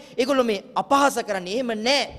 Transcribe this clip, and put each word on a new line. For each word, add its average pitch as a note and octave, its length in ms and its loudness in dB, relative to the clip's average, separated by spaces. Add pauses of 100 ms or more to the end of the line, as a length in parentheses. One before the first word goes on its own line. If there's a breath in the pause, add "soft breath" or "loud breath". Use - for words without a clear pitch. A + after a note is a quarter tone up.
(160 loud breath)
ඒගොල්ලෝ C4 280 2
මේ G#3+ 200 -2 (100)
අපහාස C#4 420 2 (100)
කරන්නේ. F#3+ 280 -6
එහෙම A#3+ 200 -4
නෑ. A#3+ 280 0 (160)